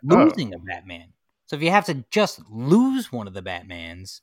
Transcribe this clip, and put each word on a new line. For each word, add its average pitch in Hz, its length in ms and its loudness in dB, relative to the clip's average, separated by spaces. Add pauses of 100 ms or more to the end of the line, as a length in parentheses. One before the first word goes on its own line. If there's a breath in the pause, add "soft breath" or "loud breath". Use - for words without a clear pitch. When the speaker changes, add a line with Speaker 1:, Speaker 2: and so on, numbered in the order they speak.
Speaker 1:
Oh. 165 60 8 (100)
Speaker 2:
losing 135 300 0
a 87 60 -14
Batman. 87 520 -16 (340)
So 156 100 -8
if 143 60 -6
you 165 80 2
have 202 160 4
to 139 240 -6
just 208 380 0
lose 208 640 2
one 113 160 -8
of 95 80 -14
the 95 80 -10
Batmans, 90 800 -12